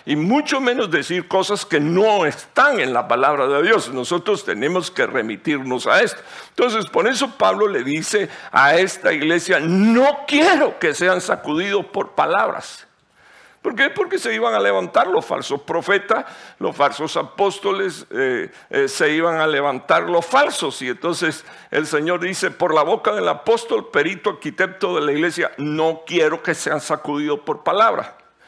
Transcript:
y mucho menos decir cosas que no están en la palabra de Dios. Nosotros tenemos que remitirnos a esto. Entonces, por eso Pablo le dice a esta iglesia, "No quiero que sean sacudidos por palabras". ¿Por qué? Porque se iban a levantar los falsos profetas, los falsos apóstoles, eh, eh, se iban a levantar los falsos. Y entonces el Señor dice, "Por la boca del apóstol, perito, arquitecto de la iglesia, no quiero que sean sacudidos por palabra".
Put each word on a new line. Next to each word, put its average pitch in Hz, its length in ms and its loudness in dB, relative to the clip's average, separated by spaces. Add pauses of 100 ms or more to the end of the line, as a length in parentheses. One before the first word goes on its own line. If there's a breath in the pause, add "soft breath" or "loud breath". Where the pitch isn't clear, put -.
y 143 100 0
mucho 262 460 0
menos 247 300 0
decir 170 360 -2
cosas 190 380 0
que 156 140 0
no 185 460 2
están 254 540 0
en 131 140 0
la 120 140 0
palabra 135 400 2
de 143 160 2
Dios. 190 260 2
Nosotros 170 560 -2
tenemos 151 460 -2
que 127 160 0
remitirnos 123 800 -4
a 156 140 6
esto. 254 200 -2 (280 loud breath)
Entonces, 220 380 0
por 180 200 0
eso 262 300 -2
Pablo 196 300 2
le 151 160 -2
dice 160 460 -2 (220 loud breath)
a 143 240 6
esta 185 380 2
iglesia, 165 460 0
"No 226 680 4
quiero 302 500 4
que 156 160 0
sean 180 280 2
sacudidos 185 680 -2
por - 240 -6
palabras". - 720 -2 (760 soft breath)
¿Por 247 160 -4
qué? 277 140 2
Porque 392 280 -2
se - 160 -2
iban 226 200 0
a 208 80 2
levantar 196 460 2
los 165 180 0
falsos 135 360 -4
profetas, 190 600 0 (340 loud breath)
los 170 160 -4
falsos 143 440 0
apóstoles, 190 960 -4
eh, 127 380 -2 (200 loud breath)
eh, 135 180 2
se 151 240 0
iban 165 300 0
a 156 60 2
levantar 143 560 0
los 170 220 0
falsos. 262 560 0
Y 131 60 -6
entonces 160 560 -4 (260 loud breath)
el 156 160 0
Señor 160 360 0
dice, 185 280 -4
"Por 165 240 -2
la 156 100 4
boca 190 280 0
del 190 160 -2
apóstol, 220 640 0
perito, 170 380 0
arquitecto 180 680 -4
de 156 60 0
la 147 100 0
iglesia, 165 460 0
no 156 480 -2
quiero 160 360 0
que 160 140 -2
sean 147 240 -4
sacudidos 147 600 -4
por 147 220 -6
palabra". 202 520 0 (320 loud breath)